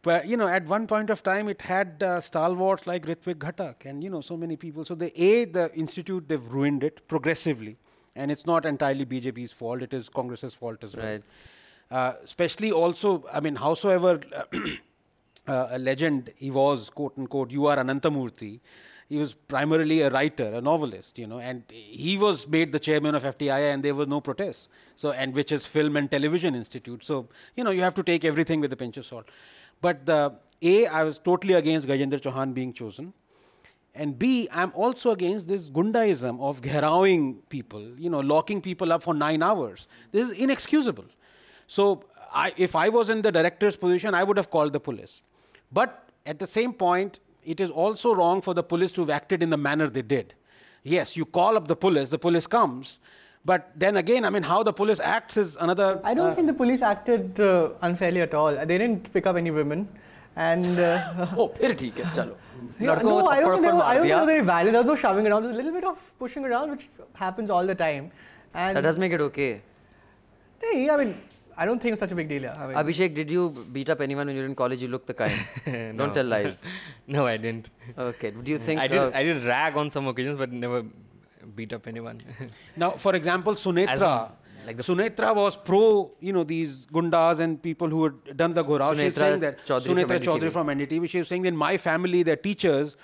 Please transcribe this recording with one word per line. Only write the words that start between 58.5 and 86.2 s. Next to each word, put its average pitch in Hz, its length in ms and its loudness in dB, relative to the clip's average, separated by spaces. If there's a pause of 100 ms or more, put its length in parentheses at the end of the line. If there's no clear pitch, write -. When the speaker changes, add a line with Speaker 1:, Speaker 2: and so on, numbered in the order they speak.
Speaker 3:
They 160 220 0
didn't 220 340 0
pick 185 140 0
up 185 100 2
any 170 160 0
women. 151 380 -2 (460)
And, 175 440 2
uh, 170 540 0
<laughs> - 20 -4
Speaker 2:
Oh, 233 120 2
फिर - 300 0
ठीक 120 200 -8
है, 170 160 -4
चलो। 120 240 -4 (420)
Speaker 3:
Yeah, 262 160 2
Speaker 2:
लड़कों - 60 -2
को 392 220 4
Speaker 3:
no, 359 40 6
I 277 120 4
don't 330 100 6
Speaker 2:
थप्पड़ 370 40 4
Speaker 3:
think 370 100 4
they 330 60 6
Speaker 2:
उप्पड़ 349 40 6
Speaker 3:
were, 349 60 6
Speaker 2:
मार 311 80 4
Speaker 3:
I 247 80 4
don't 294 60 6
think 302 100 4
Speaker 2:
दिया। 320 60 6
Speaker 3:
they - 20 6
were 320 80 6
very 311 180 4
violent. 175 280 4
There 233 100 6
was 233 40 4
no 302 80 4
shoving 214 320 2
around. 214 140 4
There 240 100 -4
was 226 80 -4
a 262 40 -4
little 320 100 -4
bit 359 100 -4
of - 360 -6
pushing 262 260 -8
around, 262 260 -2
which - 160 -12 (260)
happens 196 360 -6
all 180 160 2
the 190 80 0
time. 160 380 -4 (420)
And 185 240 -2
Speaker 2:
That 139 40 0
does 160 180 0
make 185 120 0
it 160 100 0
okay. 135 400 -2 (1000)
Speaker 3:
Hey, 302 280 0
I 294 80 4
mean, 233 220 0 (380)
I 165 80 -2
don't 233 160 -2
think 240 120 0
it's 208 60 -4
such 185 120 -4
a 180 40 -6
big 156 140 -4
deal, 143 140 -4
yeah. 120 200 -10
I 135 40 -10
mean 131 100 -4
Speaker 2:
Abhishek, 156 380 0
did 151 160 -6
you 160 420 -2
beat 139 160 -6
up 147 100 0
anyone 139 280 -4
when 139 80 -6
you 135 80 -4
were 135 40 -6
in 135 80 -8
college? 127 260 -2
You 127 80 -6
looked 127 180 -8
the 123 80 -8
kind. 107 180 0 (200)
Speaker 4:
<laughs> - 120 -12
Speaker 2:
Don't 113 320 -6
Speaker 4:
No. 143 160 -2
Speaker 2:
tell 139 120 0
lies. 104 360 -2 (240)
Speaker 4:
<laughs> - 220 -20
No, 139 180 0
I 113 120 0
didn't. 113 340 -8 (260)
Speaker 2:
Okay. 120 340 -6
Do 123 200 -8
you 151 80 -2
think, 151 200 -2
Speaker 4:
I 135 80 0
did, 135 120 2
Speaker 2:
uh, 131 140 2
Speaker 4:
I 135 100 0
did 156 200 0
rag 139 320 0
on 147 140 0
some 139 180 -4
occasions, 131 300 -4
but 131 140 -4
never 123 320 -4 (720)
beat 113 180 -10
up 110 140 -12
anyone. 113 340 -12 (280)
<laughs> - 280 -20
Speaker 1:
Now, 170 140 2
for 190 240 2
example, 175 380 0
Sunetra. 190 340 2
Speaker 4:
As 135 140 2
in, 120 640 0
like, 117 100 -10
the 123 60 -8
Speaker 1:
Sunetra 220 520 2
was 202 220 2
pro, 202 640 4
you 185 120 -6